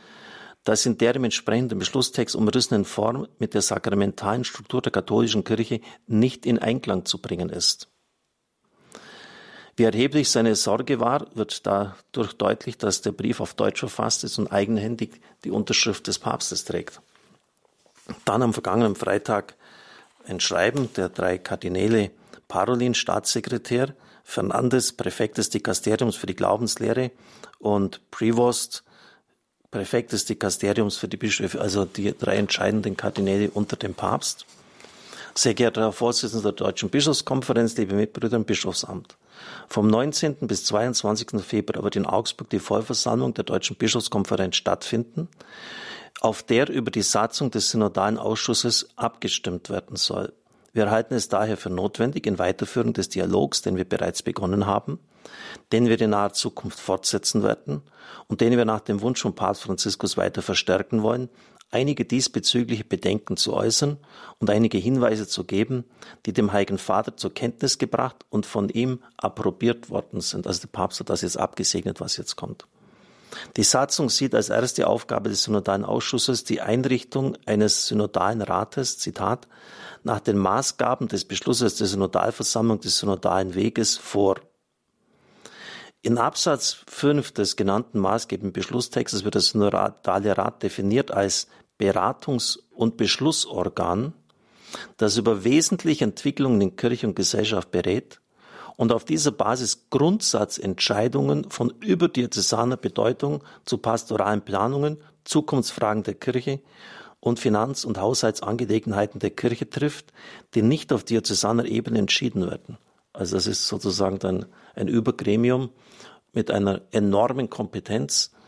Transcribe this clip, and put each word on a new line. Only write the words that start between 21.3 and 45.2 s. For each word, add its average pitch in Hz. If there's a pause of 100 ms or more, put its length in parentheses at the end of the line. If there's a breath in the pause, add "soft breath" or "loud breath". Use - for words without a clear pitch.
Kardinäle, 98 (360 loud breath)
Parolin, 120
Staatssekretär, 120 (280 soft breath)
Fernandes, 120
Präfekt -
des 104
Dikasteriums 107
für -
die 92
Glaubenslehre 113 (480 loud breath)
und 101
Prevost, 117 (840 soft breath)
Präfekt 117
des 110
Dikasteriums 101
für 104
die 90
Bischöfe, 104
also 98
die -
drei 101
entscheidenden 104
Kardinäle 101
unter -
dem 98
Papst. - (920 loud breath)
„Sehr 117
geehrter 113
Herr 110
Vorsitzender 113
der 98
Deutschen 98
Bischofskonferenz, 131
liebe 98
Mitbrüder 107
im 110
Bischofsamt. - (520 loud breath)
Vom 107
neunzehnten 127
bis 101
zweiundzwanzigsten 107
Februar 95
wird 101
in 98
Augsburg -
die 107
Vollversammlung 117
der -
Deutschen -
Bischofskonferenz 101
stattfinden, 117 (920 loud breath)